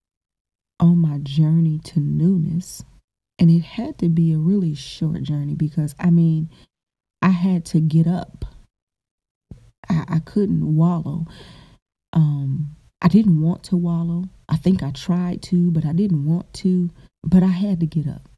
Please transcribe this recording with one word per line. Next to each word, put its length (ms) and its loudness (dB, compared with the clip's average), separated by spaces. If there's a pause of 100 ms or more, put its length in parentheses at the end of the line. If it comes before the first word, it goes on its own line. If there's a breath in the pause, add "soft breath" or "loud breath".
(800)
on 200 4
my 200 0
journey 640 2
to 160 -2
newness, 840 -2 (540)
and 120 6
it 100 6
had 380 -10
to 100 -2
be 240 2
a 60 0
really 360 0
short 480 -8
journey 320 -4
because, 440 -4
I 120 0
mean, 400 2 (720 soft breath)
I 80 4
had 360 0
to 140 2
get 260 2
up. 380 -4 (1400)
I, 200 -2
I 120 -2
couldn't 540 -2
wallow. 520 0 (840 loud breath)
Um, 640 0 (260)
I 60 4
didn't 320 4
want 240 0
to 120 -2
wallow. 480 -2 (240)
I 80 -2
think 260 0
I 80 -4
tried 520 -4
to, 280 0
but 160 0
I 60 -2
didn't 340 0
want 280 -2
to. 360 0 (320 soft breath)
But 200 4
I 60 2
had 320 -2
to 60 0
get 200 -4
up. 320 -10